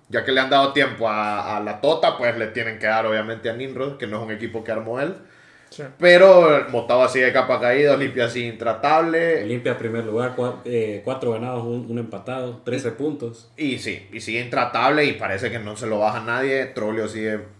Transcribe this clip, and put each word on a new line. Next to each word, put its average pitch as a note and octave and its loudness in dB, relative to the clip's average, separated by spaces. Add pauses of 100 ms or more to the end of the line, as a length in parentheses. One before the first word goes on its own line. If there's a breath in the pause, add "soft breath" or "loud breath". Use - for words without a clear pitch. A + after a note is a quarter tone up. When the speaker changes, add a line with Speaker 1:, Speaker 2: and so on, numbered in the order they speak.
Speaker 1:
ya A#2 -2
que C3+ 0
le C3 4
han C3 -2
dado C#3 4
tiempo A#2 0
a, G#2 -2
a G#2 -4
la G#2 -8
Tota, D#3+ 2
pues A#2+ 0
le A2 -4
tienen A2+ -6
que A2 -4
dar A2 0
obviamente A2 -4
a A2+ -4
Nimrod, C3 -8
que B2+ -8
no G#2+ -8
es A2+ -6
un A2 -10
equipo A2 -8
que A#2+ -6
armó A2+ -6
él. E3 -4 (560 loud breath)
Speaker 2:
Sí. D3+ -16 (160)
Speaker 1:
Pero F3 10
Motagua B2 2
sigue B2+ 2
capa B2+ 0
caída, C3+ 4
Olimpia B2+ 0
sigue A#2+ -4
intratable. D#3 0
Speaker 3:
Olimpia A#2+ -2
primer A2+ -4
lugar, A#2 -4
cua-, B2 -4
eh, A2 -4
cuatro B2+ -4
ganados, A#2+ -6
un, A#2+ -6
un A#2 -6
empatado, A#2+ -10
trece B2 -4
puntos. C3+ -8
Speaker 1:
Y C#3 -4
sí, - -10
y A2 -14
sigue A2+ -6
intratable B2 0
y C3 0
parece G2+ -4
que A#2 -8
no G#2 -10
se B2 -10
lo G#2+ -2
baja G#2+ 0
nadie. C3 -2
Troglio A2 -4
sigue, G#2+ -6 (200)